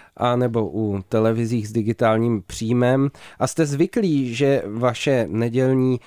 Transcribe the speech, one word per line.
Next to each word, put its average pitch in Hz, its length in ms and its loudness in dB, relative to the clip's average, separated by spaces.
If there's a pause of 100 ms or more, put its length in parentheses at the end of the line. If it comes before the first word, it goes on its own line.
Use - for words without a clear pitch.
(160)
a 123 200 0
nebo 113 360 0
u 101 360 -2
televizích 113 600 0
s 110 40 -14
digitálním 113 760 0
příjmem 123 640 0 (280)
a - 80 0
jste 160 200 0
zvyklí, 143 680 0
že 139 320 2
vaše 120 640 0
nedělní 127 760 0